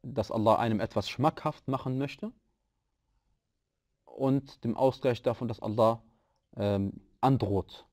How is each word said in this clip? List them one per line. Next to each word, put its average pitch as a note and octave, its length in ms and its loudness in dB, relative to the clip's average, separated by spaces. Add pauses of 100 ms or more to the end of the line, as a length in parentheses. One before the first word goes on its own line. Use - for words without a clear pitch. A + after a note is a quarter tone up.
dass A2+ 280 -6
Allah A2 240 4
einem A2+ 260 0
etwas G#2+ 300 -4
schmackhaft - 580 -2
machen C3 300 -4
möchte, C#3+ 340 -8 (1700)
und C3+ 580 -2
dem A#2 100 -2
Ausgleich C3 480 0
davon, B2 240 -2
dass A2+ 140 -6
Allah, A2+ 420 2 (540)
ähm, G2+ 440 0 (200)
androht. G#2 720 0